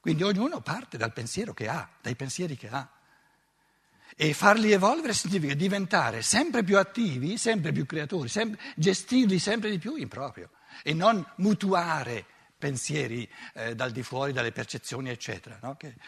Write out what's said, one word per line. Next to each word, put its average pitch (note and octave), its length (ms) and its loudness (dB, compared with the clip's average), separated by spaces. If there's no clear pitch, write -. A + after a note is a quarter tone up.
Quindi D#3+ 220 2
ognuno G#3+ 400 2
parte - 340 -8
dal A2+ 160 -2
pensiero F3+ 400 -6
che G#2+ 160 -6
ha, C#3+ 180 -4
dai A#2+ 160 -4
pensieri C#3 400 -6
che A2+ 140 -14
ha. C3 200 -8
E D3+ 160 2
farli G#3+ 400 6
evolvere A#3 400 4
significa E3+ 400 0
diventare E3 720 0
sempre B3 420 2
più G3 140 6
attivi, F#3 580 0
sempre G3+ 340 0
più D3 140 0
creatori, D3+ 460 -4
sem-, - 260 -2
gestirli F#3+ 600 4
sempre G#3+ 300 0
di G3+ 100 -2
più A#3+ 180 -6
in C#3 120 -8
proprio A#2+ 440 -12
e D3 120 0
non F#3+ 280 4
mutuare E3+ 880 2
pensieri, B2+ 760 -4
eh, A#2 220 -6
dal B2 160 -2
di B2 120 -6
fuori, C3+ 300 -4
dalle A#2+ 200 0
percezioni, B2+ 580 -8
eccetera, A2 500 -10
no? C3 160 -10
Che, C#3 180 -16